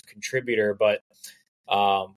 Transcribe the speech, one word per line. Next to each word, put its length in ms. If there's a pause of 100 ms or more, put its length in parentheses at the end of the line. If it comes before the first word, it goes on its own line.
contributor, 680
but, 280 (680)
um, 480